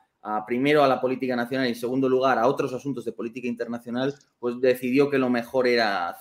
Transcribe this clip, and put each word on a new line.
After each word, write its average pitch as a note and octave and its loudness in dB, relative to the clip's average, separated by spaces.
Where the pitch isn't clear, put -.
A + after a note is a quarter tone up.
a G#2+ -6
primero C#3 2
a C3+ 6
la B2 2
política B2+ -2
nacional B2+ -2
y A#2+ 0
en A2+ -4
segundo C3 0
lugar B2+ 2
a A2+ 4
otros C#3 0
asuntos B2 -6
de A2 -6
política A#2+ -8
internacional, A#2+ -4
pues B2 -4
decidió C3 2
que C#3 2
lo B2+ 2
mejor B2 0
era G2+ 0